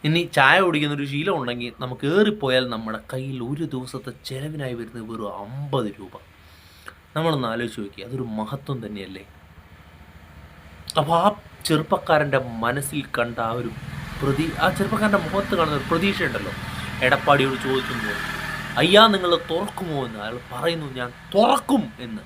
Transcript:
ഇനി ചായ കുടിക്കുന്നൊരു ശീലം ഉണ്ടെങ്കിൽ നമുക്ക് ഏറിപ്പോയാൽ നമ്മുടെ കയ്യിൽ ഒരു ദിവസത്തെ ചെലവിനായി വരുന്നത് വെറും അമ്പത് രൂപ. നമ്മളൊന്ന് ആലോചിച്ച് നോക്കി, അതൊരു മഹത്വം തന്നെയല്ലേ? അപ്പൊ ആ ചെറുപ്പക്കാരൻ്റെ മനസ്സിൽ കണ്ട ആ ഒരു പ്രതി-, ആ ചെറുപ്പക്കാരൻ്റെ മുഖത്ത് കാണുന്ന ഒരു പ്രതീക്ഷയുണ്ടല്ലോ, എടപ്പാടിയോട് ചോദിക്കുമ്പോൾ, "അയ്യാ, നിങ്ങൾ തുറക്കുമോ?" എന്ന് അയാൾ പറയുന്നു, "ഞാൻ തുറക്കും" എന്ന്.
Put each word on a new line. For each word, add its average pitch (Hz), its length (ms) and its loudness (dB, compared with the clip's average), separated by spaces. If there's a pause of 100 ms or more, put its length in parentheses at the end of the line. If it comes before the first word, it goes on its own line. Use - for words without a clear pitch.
ഇനി 170 300 2
ചായ 143 300 8
കുടിക്കുന്നൊരു 147 460 0
ശീലം 165 280 0
ഉണ്ടെങ്കിൽ 120 320 -4 (120)
നമുക്ക് 127 220 -6 (100)
ഏറിപ്പോയാൽ 135 580 4
നമ്മുടെ 110 260 -6 (140)
കയ്യിൽ 131 360 -6
ഒരു 151 140 -4 (100)
ദിവസത്തെ 127 380 -8 (160)
ചെലവിനായി 135 520 -6
വരുന്നത് 113 300 -10
വെറും 104 340 -8
അമ്പത് 131 460 -2 (100)
രൂപ. 92 140 -16 (1000)
നമ്മളൊന്ന് 151 360 0
ആലോചിച്ച് 117 320 -4
നോക്കി, 98 240 -12
അതൊരു 127 180 -6 (120)
മഹത്വം 123 480 -6
തന്നെയല്ലേ? 98 400 -10 (1700)
അപ്പൊ 151 140 2 (100)
ആ 202 40 6 (400)
ചെറുപ്പക്കാരൻ്റെ 151 720 4 (240)
മനസ്സിൽ 139 400 -2 (140)
കണ്ട 120 220 -2
ആ 113 200 0
ഒരു 117 120 -6 (500)
പ്രതി-, 139 420 0
ആ 180 140 4
ചെറുപ്പക്കാരൻ്റെ 202 480 2
മുഖത്ത് 196 320 -2
കാണുന്ന 156 220 2
ഒരു - 120 -6
പ്രതീക്ഷയുണ്ടല്ലോ, 165 640 0 (520)
എടപ്പാടിയോട് 135 600 4
ചോദിക്കുമ്പോൾ, 123 520 -2 (640)
"അയ്യാ, 196 340 10
നിങ്ങൾ 180 160 2 (200)
തുറക്കുമോ?" 165 560 -2
എന്ന് 110 160 -8
അയാൾ 117 160 -8 (140)
പറയുന്നു, 156 340 -2 (120)
"ഞാൻ 123 140 -6 (220)
തുറക്കും" 240 480 4 (220)
എന്ന്. 110 200 -10